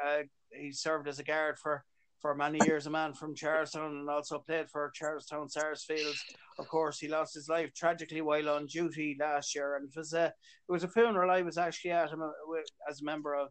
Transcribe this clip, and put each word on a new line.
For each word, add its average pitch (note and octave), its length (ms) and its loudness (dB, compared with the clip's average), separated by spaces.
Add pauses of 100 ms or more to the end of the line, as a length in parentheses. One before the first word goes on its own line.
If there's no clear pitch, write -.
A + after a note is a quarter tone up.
uh, D3 160 4 (300)
he C#3+ 180 -10
served D3 380 0
as C#3 100 -6
a C#3+ 60 -10
guard D3+ 340 0
for, D3 240 -2 (380)
for D3 140 0
many D3 320 0
years, D3+ 200 2
a D3+ 40 -6
man D#3 240 0
from D#3 200 -8
Charlestown, D#3 600 -2
and C#3+ 120 -6
also D3 300 -2
played D#3+ 320 -4
for D3 240 -4
Charlestown D3+ 540 -6
Sarsfields. D3+ 720 -2 (380)
Of - 100 -8
course, D#3+ 300 2
he D3 100 -6
lost D#3 260 -2
his D3 160 -12
life E3 240 0
tragically D#3+ 480 0
while D3+ 260 2
on D3 160 2
duty D3+ 560 -2
last D3 340 0
year, C#3+ 220 0
and C#3 140 -6
it - 40 -20
was, D#3 200 -6
uh, E3 160 4 (360)
it F#3 60 0
was F3+ 120 2
a F3+ 40 -4
funeral G3+ 420 6
I F#3 120 6
was E3+ 160 0
actually F3 320 0
at, E3 240 2
um, D#3+ 60 -6
wi-, D#3 440 -4 (240)
as D3 140 -8
a - 20 -6
member D3 300 0
of C#3+ 160 0